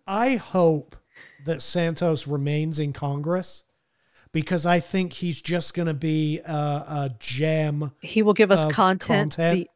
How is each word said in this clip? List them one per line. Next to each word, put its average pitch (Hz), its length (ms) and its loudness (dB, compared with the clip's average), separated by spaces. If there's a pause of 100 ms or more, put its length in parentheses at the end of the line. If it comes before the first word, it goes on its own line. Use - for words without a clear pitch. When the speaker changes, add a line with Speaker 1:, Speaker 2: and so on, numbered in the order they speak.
Speaker 1:
I 233 300 0
hope 165 600 2 (480)
that 151 160 -4
Santos 165 680 -2
remains 147 520 -2
in 147 140 -2
Congress 147 720 -4 (680)
because 160 320 -2
I 175 160 4
think 185 320 -2
he's 170 300 -6
just 170 320 -4
gonna 170 180 -2
be 156 460 0
a, - 140 -14
a 147 640 -4
gem 151 800 -2
Speaker 2:
He - 220 0
will 208 100 6
give 202 180 4
us 165 140 6
Speaker 1:
of 156 80 0
Speaker 2:
content 185 640 2
Speaker 1:
content. 170 400 2